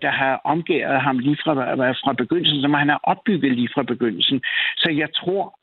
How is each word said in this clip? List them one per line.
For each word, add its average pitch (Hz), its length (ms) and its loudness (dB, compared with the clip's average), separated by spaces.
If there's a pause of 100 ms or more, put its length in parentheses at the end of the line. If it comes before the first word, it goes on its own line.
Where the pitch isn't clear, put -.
der 147 80 -2
har 135 340 0
omgået 147 560 0
ham 131 180 0
lige 143 260 2
fra, 156 80 0 (520)
fra 139 80 2
begyndelsen, 147 480 0
som 143 140 2
han 143 140 2
har 143 140 2
opbygget 175 500 2
lige 120 220 2
fra 143 80 2
begyndelsen. 120 580 0 (360)
Så 170 140 0
jeg 151 240 0
tror, 185 480 -4